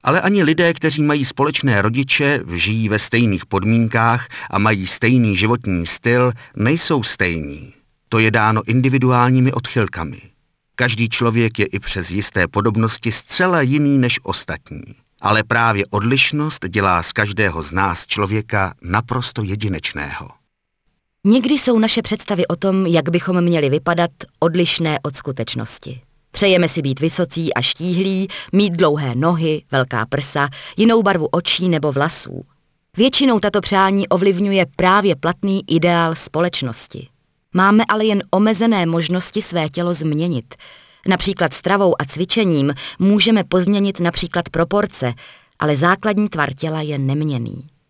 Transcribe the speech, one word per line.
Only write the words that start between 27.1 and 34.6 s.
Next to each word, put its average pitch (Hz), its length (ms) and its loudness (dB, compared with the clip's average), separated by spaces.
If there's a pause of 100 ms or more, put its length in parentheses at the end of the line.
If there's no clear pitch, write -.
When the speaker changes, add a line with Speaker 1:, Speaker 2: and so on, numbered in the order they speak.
Speaker 2:
a - 80 -2
štíhlí, 185 680 -2 (240)
mít 196 220 2
dlouhé 147 420 2
nohy, 160 560 0
velká 131 340 -2
prsa, 143 440 -2 (280)
jinou 226 260 4
barvu 180 220 2
očí 180 440 0
nebo 151 220 0
vlasů. 139 540 -4 (520)
Většinou 254 420 4
tato 202 220 0
přání 196 460 2
ovlivňuje 196 580 2 (100)